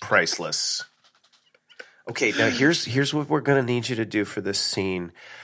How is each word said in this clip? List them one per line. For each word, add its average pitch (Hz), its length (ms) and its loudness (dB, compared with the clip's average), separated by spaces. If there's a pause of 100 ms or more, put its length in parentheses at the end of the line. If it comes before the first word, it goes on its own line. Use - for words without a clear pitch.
priceless. - 840 0 (1300)
Okay, 117 220 0
now 113 180 2
here's, 139 340 2
here's 139 300 0
what 147 140 -2
we're 147 140 0
gonna 139 200 4
need 120 260 0
you 127 60 -2
to 113 100 0
do 104 200 0
for - 160 -8
this 98 180 -2
scene. 92 540 -2 (320)